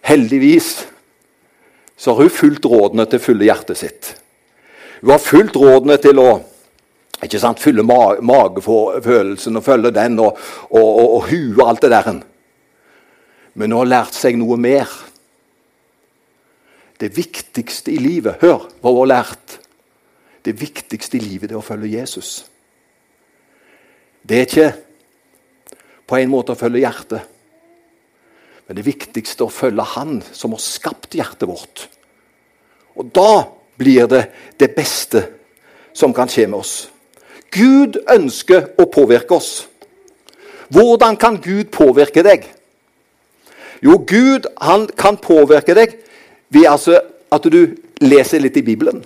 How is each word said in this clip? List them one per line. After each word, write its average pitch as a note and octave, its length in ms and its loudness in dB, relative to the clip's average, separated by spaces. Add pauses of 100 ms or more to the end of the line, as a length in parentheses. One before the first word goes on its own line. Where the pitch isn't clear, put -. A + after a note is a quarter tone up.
Heldigvis C#3 840 0 (1080)
så - 140 -4
har B2+ 140 4
hun F3+ 80 2
fulgt D3 340 0
rådene A2 400 2
til B2 140 -4
å - 20 -16
fylle G#2+ 240 0
hjertet - 320 -4
sitt. - 300 -16 (920)
Hun C3 140 2
har D3+ 100 2
fulgt G3+ 360 2
rådene C3+ 440 6
til C#3 160 6
å, B2+ 80 6 (960)
ikke G#2+ 160 -8
sant, A#2 240 -4
fylle A2+ 240 0
ma-, A#2 320 2
magefølelsen A2 1400 -2
og - 40 -14
følge A#2+ 320 0
den A2+ 240 -2
og, G#2+ 160 0 (340)
og, A2+ 140 4
og, A2 240 2
og A2+ 220 -2
huet C3 320 -2
og A#2 80 2
alt A#2 160 -2
det A#2+ 80 4
der. B2+ 180 0 (1400)
Men G#2+ 180 -8
hun A#2 140 -2
har B2+ 100 -2
lært - 240 -4
seg B2 200 -2
noe A#2 200 -4
mer. B2 320 -2 (2000)
Det G#2+ 160 -8
viktigste - 800 -12
i D3 40 -6
livet, B2+ 440 -4
hør E3 240 2 (140)
hva B2 100 0
hun B2+ 140 2
har C3 100 0
lært. - 440 -10 (840)
Det G#2+ 160 -8
viktigste - 560 -16
i A#2 80 -6
livet G2+ 280 -14
er A2 80 -12
å - 40 -18
følge G#2+ 320 -12
Jesus. A#2+ 460 -14 (1800)
Det A2 160 -6
er B2+ 100 -4
ikke D#3 220 0 (1400)
på B2+ 120 -2
en C3 120 -2
måte B2+ 200 -4
å A#2 80 -10
følge A#2+ 240 -4
hjertet. - 460 -10 (1300)
Men G2 160 -18
det G#2 80 -12
viktigste - 560 -10
er A2+ 60 -6
å - 40 -18
følge A2+ 320 -6 (120)
han C#3 240 -10 (100)
som A2+ 240 -12
har - 80 -14
skapt - 540 -14
hjertet B2+ 320 -10
vårt. - 380 -18 (1080)
Og A#2+ 160 -14
da G3 380 2 (300)
blir B2+ 280 2
det B2 160 0 (380)
det C#3 140 2
beste - 500 -6 (680)
som C3 220 -2
kan B2 160 -4
skje A2 160 0
med G2 140 -10
oss. - 120 -14 (800)
Gud C4+ 480 2 (100)
ønsker F3+ 720 0
å F3 80 4
påvirke A#2+ 480 2
oss. - 160 -6 (1200)
Hvordan A3+ 480 4
kan A3+ 240 0
Gud G3+ 320 -6
påvirke C#3+ 480 2
deg? F#3+ 240 2 (1400)
Jo, E3 240 6
Gud, B3+ 400 0 (160)
han G3 240 2
kan G3+ 320 -2
påvirke D3+ 560 4
deg A3+ 240 2 (540)
ved D#3 160 6
altså E3 320 2 (320)
at D3+ 180 -2
du E3+ 240 2 (300)
leser C#3 340 2
litt C3+ 220 -2
i A#2 40 -6
Bibelen. A2+ 400 -4